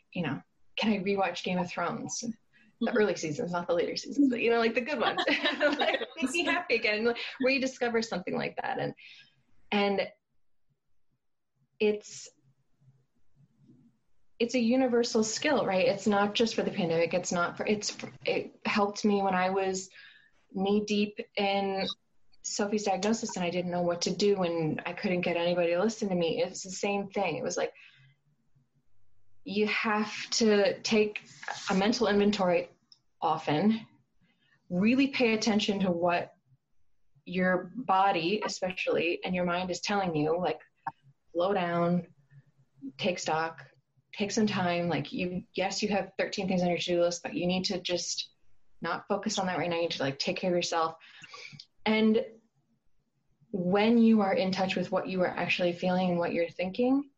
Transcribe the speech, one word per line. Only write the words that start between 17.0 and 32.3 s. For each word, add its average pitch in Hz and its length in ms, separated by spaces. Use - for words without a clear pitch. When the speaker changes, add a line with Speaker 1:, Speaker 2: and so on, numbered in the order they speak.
Speaker 1:
It's 180 180
not 175 240
for, - 80
it's, 208 320
it 190 260
helped 208 400
me 202 160
when 190 120
I 185 140
was 190 400
knee 202 340
deep 208 320
in 196 480
Sophie's 208 420
diagnosis 208 520
and 180 80
I 170 40
didn't 180 220
know 175 120
what 175 200
to 185 120
do 202 280
and 165 420
I 175 80
couldn't 180 300
get 175 160
anybody 175 340
to 175 100
listen 214 280
to 185 40
me. 165 280
It's 185 200
the 185 80
same 202 380
thing. 185 280
It - 60
was 175 140
like, 165 160
you 208 200
have 214 440
to 202 500
take 214 400
a 196 40
mental 208 340
inventory 202 600